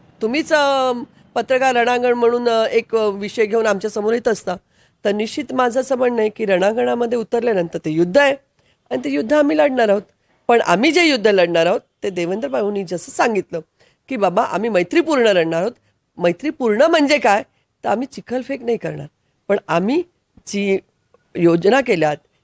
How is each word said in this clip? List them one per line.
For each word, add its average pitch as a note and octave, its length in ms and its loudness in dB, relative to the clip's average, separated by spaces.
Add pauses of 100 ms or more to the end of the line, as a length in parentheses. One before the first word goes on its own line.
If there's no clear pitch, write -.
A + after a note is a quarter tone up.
(220)
तुम्हीच, C4 320 -2
अ, C#4 380 2 (440)
पत्रकार B3+ 400 0
रणांगण A#3+ 380 2
म्हणून, A#3+ 360 0
अ, A3+ 220 2
एक, A3+ 240 -2
अ, G#3+ 120 2
विषय G3+ 380 -2
घेऊन A3 200 0
आमच्यासमोर G#3 480 -2
येत A#3+ 140 -2
असता, F#3+ 280 -4 (500)
तर G#3 60 2
निश्चित A3 420 -4
माझं B3+ 260 0
असं C4 160 -2
म्हणणं A#3+ 240 0
आहे G#3+ 100 2
की G#3+ 160 -6
रणांगणामध्ये A#3 720 0
उतरल्यानंतर A3 600 -2
ते D#3+ 140 -6
युद्ध F3 260 2
आहे C#4 180 4 (560)
आणि B3+ 120 -4
ते C#4+ 60 -4
युद्ध C#4 240 -2
आम्ही D4+ 240 2
लढणार C4 320 2
आहोत. G3+ 120 2 (460)
पण A#3 140 4
आम्ही G#3 300 2
जे F4 120 2
युद्ध B3+ 240 2
लढणार E3+ 380 2
आहोत, G3+ 160 0 (220)
ते G#3 60 -4
देवेंद्र F#3 380 -6
भाऊंनी G#3 360 -4
जसं F3 260 -8
सांगितलं A3 500 -2 (500)
की C4+ 60 -6
बाबा F#3+ 280 0
आम्ही G#3 260 -4
मैत्रीपूर्ण B3 580 0
लढणार E3 340 2
आहोत. G#3+ 100 -4 (460)
मैत्रीपूर्ण G#3+ 640 -2
म्हणजे D4+ 360 4
काय? G#3 260 2 (400)
तर A3 60 -4
आम्ही A#3 220 -2
चिखलफेक B3 520 -8
नाही A#3 140 -2
करणार, D3+ 300 -10 (400)
पण G3+ 100 0 (100)
आम्ही G3 360 0 (440)
जी G3+ 300 -2 (580)
योजना E3+ 460 4
केल्यात, D#3+ 360 0 (260)